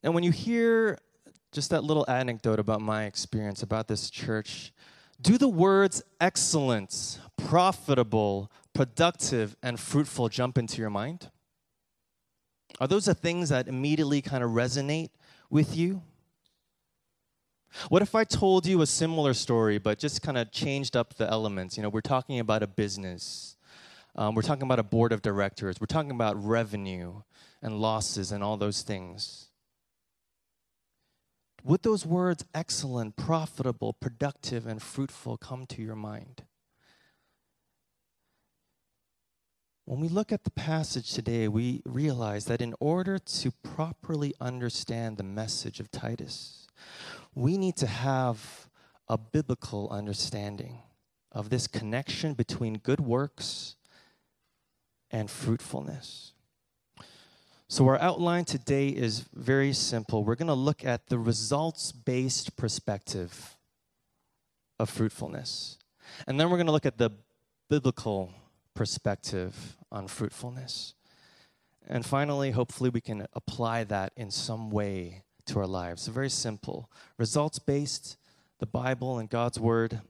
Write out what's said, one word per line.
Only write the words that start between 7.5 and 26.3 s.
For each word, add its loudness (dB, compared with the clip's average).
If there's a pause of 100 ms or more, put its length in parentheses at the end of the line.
productive, 2
and -4
fruitful 2
jump 0
into -2
your 0
mind? -4 (1500)
Are 2
those 4
the 6
things 0
that 2
immediately 2
kinda 0
resonate 0 (380)
with 4
you? 0 (1900)
What 8
if 0
I 6
told 6
you 6
a 6
similar 2
story, 2
but 0
just -4
kinda -2
changed -2
up 0
the -2
elements? -2
You -4
know, 0
we're -2
talking 0
about 2
a -2
business. -6 (580)
Um, 0
we're 4
talking 0
about 4
a 2
board 4
of 0
directors. 0
We're -4
talking 0
about 0